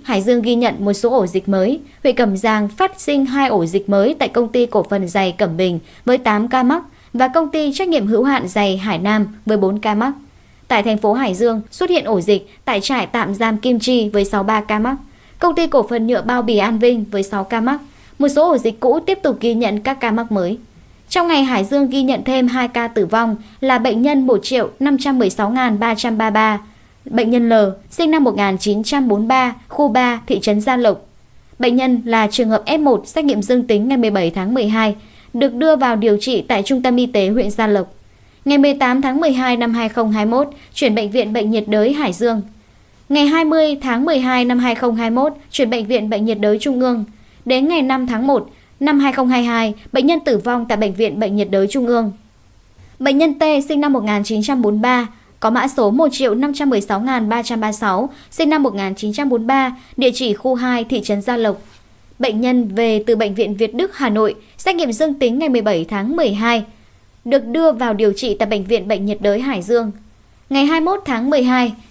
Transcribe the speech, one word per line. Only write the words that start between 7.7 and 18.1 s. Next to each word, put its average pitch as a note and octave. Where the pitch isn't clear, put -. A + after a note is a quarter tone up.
trách F#4+
nhiệm C4
hữu A#3
hạn C4+
giày G3
Hải F#3+
Nam G#3
với G#3+
bốn G3
ca G#3
mắc. B3
Tại G#3+
thành G#3+
phố G#3+
Hải A#3
Dương, A3+
xuất F4+
hiện F4
ổ G#3
dịch G3
tại G#3+
trại B3
tạm G3+
giam A3
Kim A#3+
Chi A#3
với G3+
sáu G3
ba G#3+
ca G#3+
mắc, B3+
công E4+
ty E4
cổ A#3
phần A#3
nhựa A#3
bao B3
bì G#3+
An G#3+
Vinh A#3+
với G3
sáu G3
ca A3
mắc. C#4